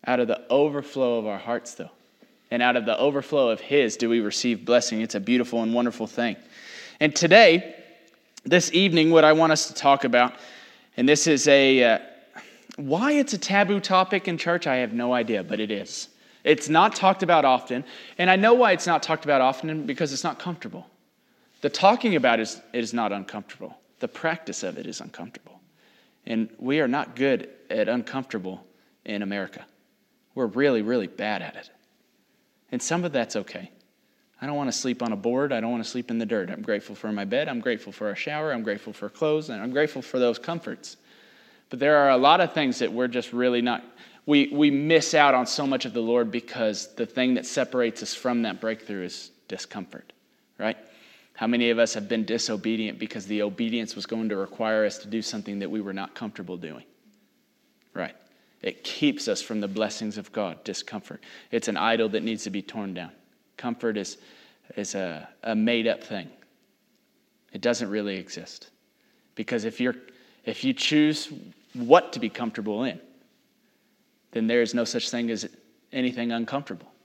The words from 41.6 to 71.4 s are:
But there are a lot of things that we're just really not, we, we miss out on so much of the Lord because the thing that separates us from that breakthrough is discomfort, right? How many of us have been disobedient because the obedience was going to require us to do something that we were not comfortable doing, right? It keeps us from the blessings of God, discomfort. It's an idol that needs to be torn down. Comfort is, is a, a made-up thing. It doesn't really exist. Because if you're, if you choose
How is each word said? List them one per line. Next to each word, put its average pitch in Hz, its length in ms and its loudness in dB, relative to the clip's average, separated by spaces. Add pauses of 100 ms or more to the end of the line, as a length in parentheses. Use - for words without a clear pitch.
But 127 100 -12
there 147 200 4
are 139 120 6
a 131 60 6
lot 147 240 6
of 170 140 2
things 135 240 0
that 110 120 0
we're 123 160 -2
just 120 280 -6
really 123 260 2
not, 120 240 -2 (400)
we, 143 240 4
we 147 220 4
miss 151 420 4
out 143 220 6
on 123 120 0
so 143 200 -4
much 135 180 -2
of 120 80 -8
the 120 80 -4
Lord 117 300 0
because 113 640 -6
the 117 100 -4
thing 127 300 0
that - 100 -4
separates 123 580 -2
us - 120 -8
from 120 280 -4
that 101 200 -6
breakthrough 104 420 -8
is - 260 -14 (160)
discomfort, - 680 -14 (420)
right? 110 220 -4 (560)
How 113 120 -6
many 120 240 2
of 113 80 2
us 117 160 4
have 104 120 -8
been 110 200 -2
disobedient 110 720 -4
because 104 280 -10
the 104 140 -4
obedience 110 560 -4
was 101 80 -10
going 113 240 -4
to 104 80 -2
require 107 480 -2
us 98 140 -2
to 104 100 -18
do 110 140 -4
something 104 380 -8
that 92 100 -6
we 107 100 -4
were 98 140 -8
not 95 200 -10
comfortable 92 440 -12
doing, 78 260 -14 (1120)
right? 90 200 -8 (460)
It - 240 -8
keeps - 420 -2
us 104 140 -2
from 107 220 -6
the 101 60 -4
blessings 104 500 -6
of 101 140 -16
God, 92 320 -8
discomfort. - 600 -12 (260)
It's 117 180 -4
an 104 100 -4
idol 113 320 0
that 101 120 -4
needs 107 220 -6
to 104 60 -8
be 98 100 -6
torn 98 320 -10
down. 87 180 -12 (460)
Comfort 117 400 -4
is, 98 220 -8 (580)
is 101 180 -8
a, 87 320 -8 (160)
a 113 120 -4
made-up 113 500 0
thing. 90 240 -12 (1300)
It 98 80 -12
doesn't 120 260 -2
really 101 280 -4
exist. - 520 -14 (640)
Because 113 300 -6
if 113 160 -8
you're, 123 160 0 (480)
if - 180 -8
you 131 120 0
choose 151 580 0 (400)